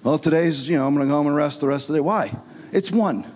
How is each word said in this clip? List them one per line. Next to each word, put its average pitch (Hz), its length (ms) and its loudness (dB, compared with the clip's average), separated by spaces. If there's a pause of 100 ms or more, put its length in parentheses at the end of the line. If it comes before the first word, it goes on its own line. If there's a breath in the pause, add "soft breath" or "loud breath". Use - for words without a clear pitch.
"Well, 147 160 2
today's, 156 500 0
you 165 80 2
know, 135 100 0
I'm 143 80 2
gonna 143 120 2
go 139 60 0
home 147 160 2
and 147 80 0
rest 147 240 0
the 139 80 0
rest 139 200 0
of 151 60 -2
the 156 40 2
day." 143 60 0
Why? 180 280 0 (400 loud breath)
It's 190 180 0
one. 202 340 0 (120)